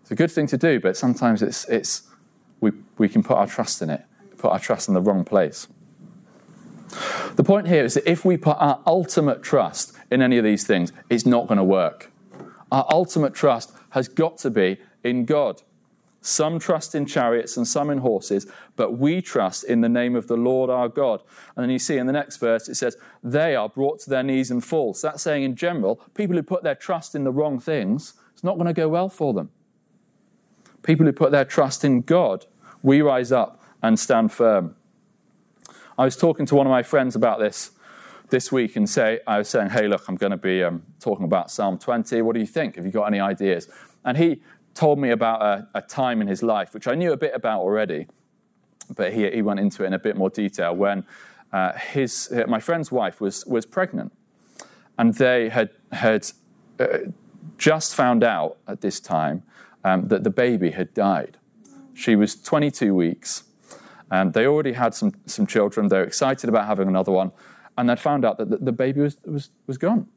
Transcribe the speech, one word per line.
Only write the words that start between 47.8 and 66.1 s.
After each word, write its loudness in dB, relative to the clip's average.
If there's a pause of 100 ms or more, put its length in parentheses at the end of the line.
but -2
he, -2
he -2
went -2
into -2
it -2
in -2
a -4
bit -2
more 0
detail, -4
when, -2 (480)
uh, -2
his, -6 (160)
my 0
friend's -4
wife -2
was, -6
was -2
pregnant. -6 (840)
And 4
they 4
had, 0 (200)
had, 0 (480)
uh, 0 (580)
just 0
found 4
out 0 (100)
at -10
this -4
time, -2 (420)
um, 0
that 2
the 2
baby 0
had -6
died. 0 (560)
She 2
was 2
twenty-two 0
weeks. -2 (640)
Um, 2
they 2
already 2
had 0
some, -2 (120)
some -2
children. 0
They 4
were 2
excited -2